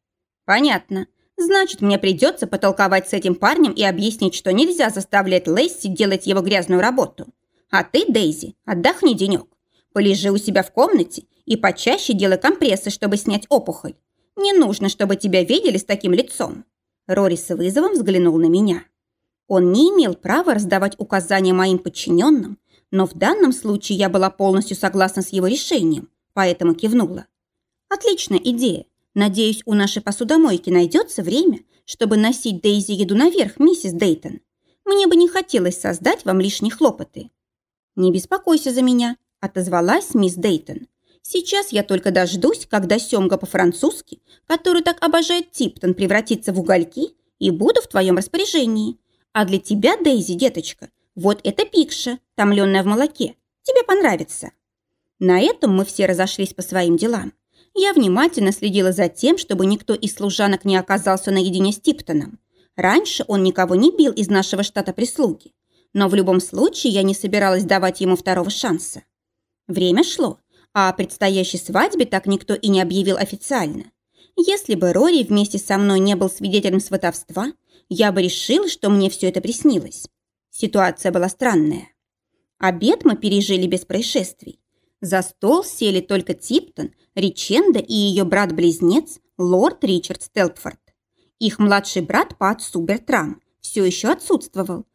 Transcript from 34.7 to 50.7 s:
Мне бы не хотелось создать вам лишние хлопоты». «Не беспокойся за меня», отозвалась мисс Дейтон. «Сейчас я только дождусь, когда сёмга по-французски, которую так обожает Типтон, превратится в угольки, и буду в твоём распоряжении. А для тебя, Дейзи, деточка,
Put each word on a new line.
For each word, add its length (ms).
Мне 220
бы 80
не 120
хотелось 520
создать 460
вам 140
лишние 320
хлопоты». 580
«Не 160
беспокойся 600
за 100
меня», 360
отозвалась 720
мисс 220
Дейтон. 520
«Сейчас 520
я 100
только 280
дождусь, 580
когда 280
сёмга 400
по-французски, 840
которую 360
так 200
обожает 480
Типтон, 420
превратится 600
в 60
угольки, 500
и 120
буду 300
в 60
твоём 300
распоряжении. 800
А 100
для 160
тебя, 380
Дейзи, 380
деточка, 540